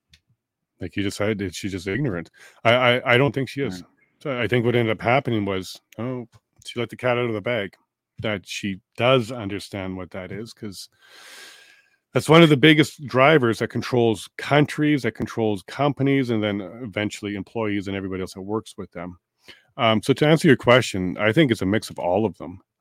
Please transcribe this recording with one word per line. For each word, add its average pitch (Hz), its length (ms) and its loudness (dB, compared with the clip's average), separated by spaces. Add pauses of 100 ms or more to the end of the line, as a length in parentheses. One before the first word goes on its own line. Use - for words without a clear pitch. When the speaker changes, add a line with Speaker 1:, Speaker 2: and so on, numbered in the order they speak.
(800)
Speaker 1:
like 90 160 -10
you 98 60 -2
just 98 120 -4
said, 104 260 -2
"Is 95 140 -6
she 101 140 -8
just 92 180 -8
ignorant?" 98 420 -4 (360)
I, 117 80 6
I, 123 400 2
I 120 40 6
don't 135 160 2
think 135 140 -4
she 139 140 -8
is. 104 140 -6
Speaker 2:
Right. 87 80 -14 (380)
Speaker 1:
So 135 160 -8
I 113 100 -2
think 120 180 0
what 120 100 2
ended 113 160 2
up 95 100 -6
happening 117 440 0
was, 95 340 -6 (180)
oh, 123 300 -8 (380)
she - 140 -10
let 117 100 -6
the - 80 -18
cat 123 200 0
out 120 80 0
of 117 80 -2
the 104 80 -6
bag, 104 340 -4 (460)
that 104 240 -4
she 98 360 -8 (160)
does 123 340 2
understand 98 640 -8
what 92 160 -12
that 92 200 -12
is, 110 220 -14
'cause - 360 -16 (1200)
that's 123 140 -2
one 165 160 10
of 156 60 8
the 147 80 6
biggest 151 480 4
drivers 123 540 4
that 113 100 -4
controls 117 580 0 (100)
countries, 147 640 0
that 113 100 -4
controls 107 500 -4
companies, 135 680 -2
and 110 120 0
then 101 160 -2 (240)
eventually 104 520 -6
employees 101 520 -6
and 98 80 -6
everybody 95 260 -6
else 90 120 -10
that 98 80 -14
works 107 360 -8
with 95 140 -14
them. 87 260 -14 (600)
Um, 110 240 4
so - 120 2
to 147 140 2
answer 165 200 4
your 131 100 8
question, 110 600 2
I 107 140 2
think 147 200 4
it's 104 100 -2
a 95 40 0
mix 104 240 0
of 85 100 -14
all 95 260 0
of 90 120 -6
them. 80 220 -14 (220)